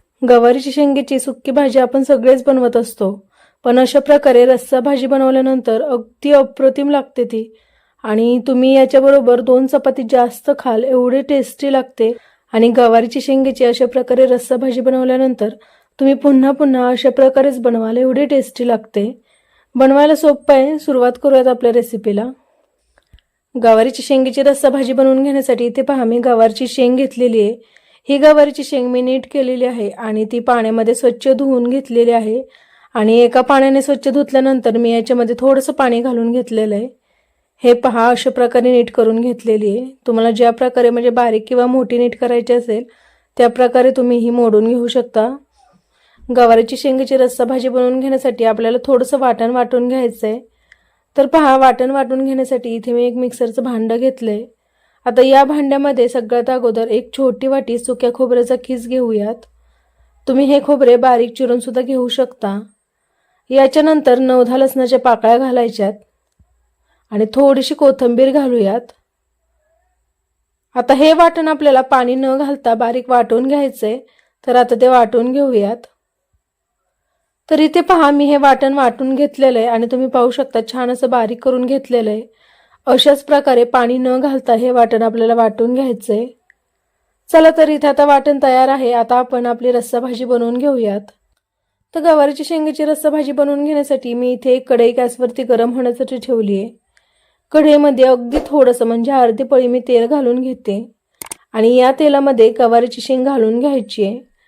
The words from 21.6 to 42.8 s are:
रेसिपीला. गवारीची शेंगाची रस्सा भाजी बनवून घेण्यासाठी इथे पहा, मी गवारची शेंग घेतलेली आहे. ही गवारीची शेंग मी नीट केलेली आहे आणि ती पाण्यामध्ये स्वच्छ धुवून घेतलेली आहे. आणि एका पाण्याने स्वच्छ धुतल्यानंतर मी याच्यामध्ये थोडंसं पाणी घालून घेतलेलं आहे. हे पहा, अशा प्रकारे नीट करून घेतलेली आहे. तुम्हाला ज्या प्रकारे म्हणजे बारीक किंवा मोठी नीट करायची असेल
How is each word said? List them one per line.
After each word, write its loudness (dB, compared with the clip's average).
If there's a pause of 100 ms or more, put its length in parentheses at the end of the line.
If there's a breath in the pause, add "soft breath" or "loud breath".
रेसिपीला. -4 (1300)
गवारीची 2
शेंगाची 0
रस्सा 2
भाजी -2
बनवून 2
घेण्यासाठी -2
इथे -4
पहा, -2
मी 0
गवारची 0
शेंग 0
घेतलेली 0
आहे. -2 (540 soft breath)
ही 2
गवारीची 4
शेंग -4
मी -2
नीट -4
केलेली -2
आहे -6
आणि -6
ती -4
पाण्यामध्ये -2
स्वच्छ -2
धुवून 0
घेतलेली 0
आहे. -2 (540 soft breath)
आणि 2
एका 4
पाण्याने 2
स्वच्छ -4
धुतल्यानंतर 0
मी 0
याच्यामध्ये -2
थोडंसं 0
पाणी -2
घालून -4
घेतलेलं -4
आहे. -6 (760)
हे 6
पहा, 0
अशा -2
प्रकारे 0
नीट 0
करून 0
घेतलेली -2
आहे. -8 (220)
तुम्हाला 0
ज्या 2
प्रकारे 0
म्हणजे -2
बारीक 0
किंवा 0
मोठी -2
नीट -2
करायची -2
असेल -4 (540 soft breath)